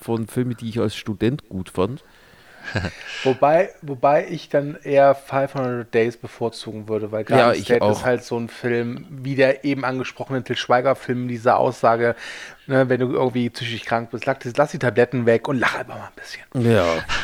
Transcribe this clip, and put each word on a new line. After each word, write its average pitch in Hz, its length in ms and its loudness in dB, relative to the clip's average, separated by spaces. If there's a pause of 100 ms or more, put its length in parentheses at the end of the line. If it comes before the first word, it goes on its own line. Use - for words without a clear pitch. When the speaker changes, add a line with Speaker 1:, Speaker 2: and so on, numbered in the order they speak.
Speaker 1:
von 113 280 -4
Filmen, 123 300 -2
die 117 100 -8
ich 110 120 -6
als 107 160 0
Student 113 520 -4
gut 92 220 -8
fand. 104 340 -2 (720)
Speaker 2:
<laughs> 87 80 -2 (420)
Wobei, 147 460 4 (100)
wobei 143 480 0
ich - 220 -10
dann 147 320 -2
eher 139 320 6
Five 135 400 -4
hundred 123 400 -4
Days 117 240 2
bevorzugen 110 720 -8
würde, 107 220 -2
weil 107 160 -2
Speaker 1:
Ja, 117 120 2
Speaker 2:
Garden 120 200 6
Speaker 1:
ich 104 60 -6
Speaker 2:
State 120 180 2
Speaker 1:
auch. 104 100 4
Speaker 2:
ist - 120 -4
halt 123 180 0
so 120 160 -6
ein 117 120 -6
Film, 120 580 -4
wie 135 260 -8
der 135 300 2
eben 139 180 -2
angesprochene 127 640 -6
Til - 140 -6
Schweiger-Film, 123 680 0
diese 120 300 2
Aussage, 117 580 2 (520)
ne, 135 240 2
wenn 123 100 2
du 123 120 0
irgendwie 123 360 0
psychisch 117 380 -10
krank 117 240 -2
bist, - 160 -8
lass 135 140 -2
die, 123 140 -8
lass 147 180 0
die 160 60 -6
Tabletten 120 460 2
weg 117 240 2
und 135 100 0
lach - 160 0
einfach - 220 -10
mal - 120 -14
ein - 80 -20
bisschen. - 540 -2
Speaker 1:
Ja. 98 160 6
Speaker 3:
<laughs> 82 80 2 (300)